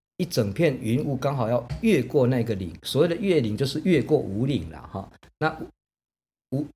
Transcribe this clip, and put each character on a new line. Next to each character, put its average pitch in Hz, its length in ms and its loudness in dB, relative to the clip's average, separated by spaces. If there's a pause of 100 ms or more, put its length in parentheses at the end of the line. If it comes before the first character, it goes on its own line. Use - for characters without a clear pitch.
(160)
一 180 100 -4
整 101 280 0
片 147 280 2
云 117 220 0
雾 143 120 -2
刚 139 200 -2
好 113 140 0
要 120 180 0 (140)
越 196 200 4
过 127 240 2
那 123 180 2
个 110 120 -2
岭。 90 260 -8
所 - 200 0
谓 175 60 4
的 170 100 -2
越 175 240 2
岭 107 160 -2
就 135 80 0
是 147 180 -4
越 160 180 4
过 151 160 2
五 101 280 -2
岭 92 260 -2
啦 - 200 -16
哈。 98 200 -10 (260)
那 156 160 -2 (1000)
五， 143 140 -2 (100)